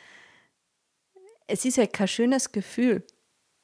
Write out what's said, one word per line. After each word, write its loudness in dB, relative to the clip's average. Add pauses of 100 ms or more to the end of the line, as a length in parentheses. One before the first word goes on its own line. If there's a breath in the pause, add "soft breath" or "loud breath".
(1500 soft breath)
es -4
ist 0
halt 2
kein 0
schönes 0
Gefühl. 0 (580)